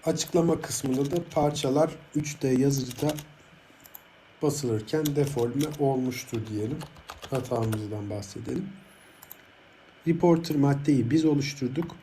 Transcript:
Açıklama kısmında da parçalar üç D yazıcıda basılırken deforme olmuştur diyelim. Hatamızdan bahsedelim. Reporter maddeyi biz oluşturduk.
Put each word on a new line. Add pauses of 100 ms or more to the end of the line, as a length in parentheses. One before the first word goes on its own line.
Açıklama
kısmında
da (140)
parçalar (240)
üç
D
yazıcıda (1300)
basılırken
deforme (140)
olmuştur
diyelim. (520)
Hatamızdan
bahsedelim. (1400)
Reporter
maddeyi
biz
oluşturduk.